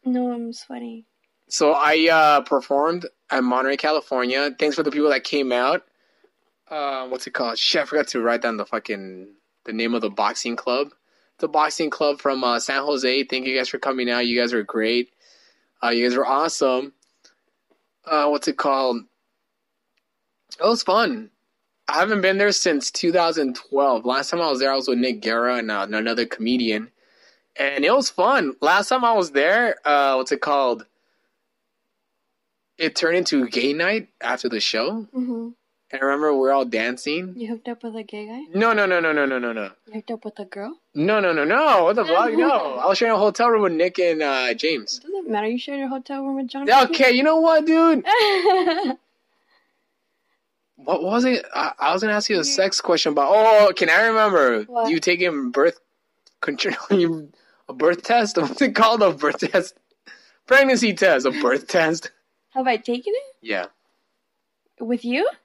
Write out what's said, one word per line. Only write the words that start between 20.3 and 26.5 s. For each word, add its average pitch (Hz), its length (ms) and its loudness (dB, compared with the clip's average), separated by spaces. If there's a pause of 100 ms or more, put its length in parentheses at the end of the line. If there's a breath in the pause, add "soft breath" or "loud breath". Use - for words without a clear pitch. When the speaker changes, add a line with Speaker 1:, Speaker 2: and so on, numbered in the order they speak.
Speaker 2:
It 160 60 -2
was 233 180 2
fun. 180 460 0 (580)
I 143 120 -2
haven't 202 220 2
been 190 180 2
there 202 120 4
since 160 380 0
two - 220 -2
thousand 160 440 0
twelve. 135 500 0
Last 135 260 -2
time 170 100 -2
I 165 80 0
was 131 100 0
there, 135 120 0
I 135 40 0
was 131 120 -4
with 123 100 0
Nick 123 240 -2
Guerra 117 360 0
and, 113 120 -6
uh, 101 220 -4
another 113 340 -2
comedian. 113 640 -4 (680 soft breath)